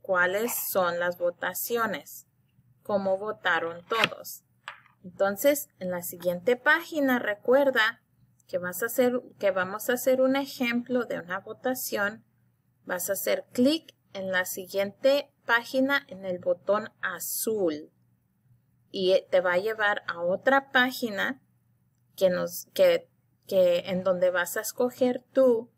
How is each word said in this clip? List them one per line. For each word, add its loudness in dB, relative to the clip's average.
cuáles 0
son -2
las -2
votaciones, -4
cómo 0
votaron -4
todos. -4
Entonces, 0
en -6
la -4
siguiente -2
página, 0
recuerda 2
que -8
vas -6
a -2
hacer, 0
que 2
vamos -4
a 2
hacer 2
un 4
ejemplo -2
de -8
una -8
votación. -4
Vas -6
a 0
hacer -2
clic 2
en -8
la 0
siguiente -2
página 0
en -14
el -4
botón -2
azul -4
y 2
te 4
va 0
a 2
llevar 0
a -8
otra 0
página -2
que 2
nos, -4
que, 4
que 4
en -2
donde 2
vas -2
a 0
escoger -2
tú 4